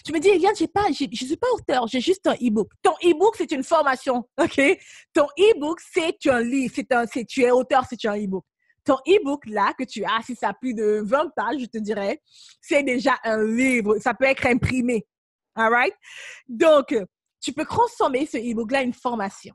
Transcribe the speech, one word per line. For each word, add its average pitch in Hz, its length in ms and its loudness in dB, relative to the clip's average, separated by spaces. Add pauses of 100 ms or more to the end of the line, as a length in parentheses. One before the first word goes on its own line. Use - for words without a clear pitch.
tu - 80 -12
me 320 80 -2
dis, « 349 100 4
Eliane, 381 260 4
j'ai 320 120 -2
pas, 403 240 0
j'ai, 269 200 -4
je 240 140 -8
suis 294 120 -4
pas 494 160 -2
auteur, 254 320 -2
j'ai 247 160 -2
juste 359 240 0
un 285 100 2
e-book. » 220 360 -2 (100)
Ton 339 120 4 (100)
e-book, 349 340 4
c'est 330 140 -4
une 269 120 -4
formation, 269 640 0 (140)
ok ? 320 180 0 (540)
Ton 294 140 4 (100)
e-book, 339 420 2 (140)
c'est 330 340 -2
un 247 140 2
livre, 240 340 -2
c'est 254 160 -4
un, 240 140 0
c'est, 226 200 -8
tu - 180 -2
es 247 80 4
auteur, 254 360 2
c'est - 200 -12
un 208 80 -2
e-book. 190 300 -6 (380)
Ton 269 140 2 (100)
e-book, 294 380 2
là, 214 320 -2
que 262 60 -6
tu 214 200 -10
as, 214 220 -4
si 247 100 -10
ça 220 140 -4
a 196 40 -8
plus 247 200 -8
de 214 300 0
vingt 277 320 -2
pages, 233 240 -2
je 247 60 -8
te 220 120 -12
dirais, 214 440 -6 (400)
c'est 285 200 0
déjà 254 420 0
un 220 200 0
livre. 226 560 2
Ça 240 160 -2
peut 262 100 0
être 269 220 0
imprimé. 247 580 0 (480)
All 220 180 0
right ? 247 220 2 (540)
Donc, 285 480 4 (460)
tu 285 120 -8
peux 302 120 -4
transformer 311 600 0
ce 302 120 -6
e-book-là 233 420 -4
en 262 40 -2
une 247 100 -2
formation. 214 600 -8